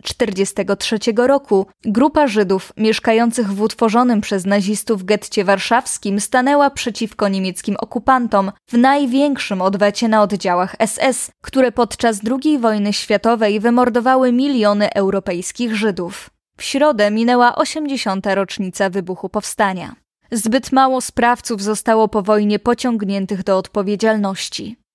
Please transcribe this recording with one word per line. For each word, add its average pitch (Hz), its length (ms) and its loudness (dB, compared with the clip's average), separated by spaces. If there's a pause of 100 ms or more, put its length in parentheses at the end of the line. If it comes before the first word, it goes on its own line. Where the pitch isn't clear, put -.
czterdziestego 196 720 -4
trzeciego 226 500 0
roku 262 400 2 (180)
grupa 285 420 2
Żydów 196 500 0
mieszkających 226 760 0
w 196 100 -4
utworzonym 226 580 2
przez 190 260 -4
nazistów 202 580 -2
getcie 208 400 -2
warszawskim 196 760 0
stanęła 277 500 2
przeciwko 214 580 -4
niemieckim 190 500 -4
okupantom 220 760 0 (180)
w 240 80 2
największym 269 840 2
odwecie 202 460 0
na 220 140 4
oddziałach 185 560 -2
S - 220 -2
S, - 300 -2 (120)
które 254 300 0
podczas 233 460 0
drugiej 262 400 0
wojny 214 340 0
światowej 214 680 0
wymordowały 247 720 2
miliony 220 600 2
europejskich 196 840 -2
Żydów. 190 540 -4 (260)
W - 60 -20
środę 262 480 2
minęła 240 440 4
osiemdziesiąta 226 800 -2
rocznica 190 560 -2
wybuchu 185 380 -6
powstania. 190 680 -4 (360)
Zbyt 233 400 -2
mało 262 280 4
sprawców 240 600 -2
zostało 214 460 2
po 208 140 -2
wojnie 208 360 2
pociągniętych 202 840 -2
do 190 140 2
odpowiedzialności. 202 1160 -2 (180)